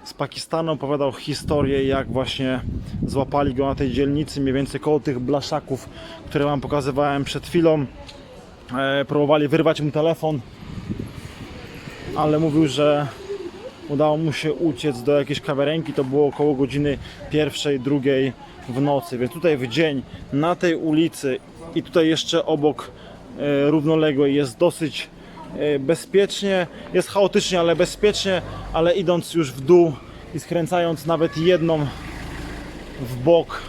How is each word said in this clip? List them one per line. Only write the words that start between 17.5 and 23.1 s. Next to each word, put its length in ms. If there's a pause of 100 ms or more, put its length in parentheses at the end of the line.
drugiej 520 (360)
w 120
nocy, 380
więc 140
tutaj 240
w 120
dzień 340 (300)
na 220
tej 200
ulicy 640 (360)
i 80
tutaj 260
jeszcze 380
obok, 440 (480)